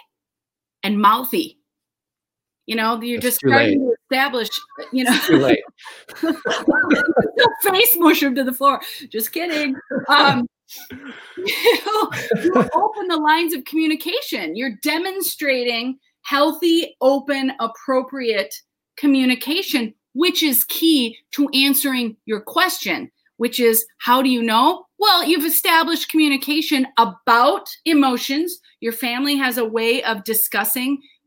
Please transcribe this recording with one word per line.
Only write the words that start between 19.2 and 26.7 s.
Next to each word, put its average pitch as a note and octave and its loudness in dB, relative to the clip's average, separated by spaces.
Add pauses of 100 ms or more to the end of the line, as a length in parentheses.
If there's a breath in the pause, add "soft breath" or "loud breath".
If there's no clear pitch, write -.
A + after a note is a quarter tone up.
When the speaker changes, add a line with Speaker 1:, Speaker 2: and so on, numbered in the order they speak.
Speaker 1:
which D#4+ 0
is C4+ 0
key C#4 2 (160)
to C#4+ 0
answering C4 0 (100)
your G#3+ -4
question, G#3+ -4 (280)
which A#3+ -2
is, A3+ 2 (140)
how D4 2
do C4 2
you B3 0
know? A#3+ 2 (140)
Well, F#4 2
you've D#4 0
established E4 0
communication D4 0 (120)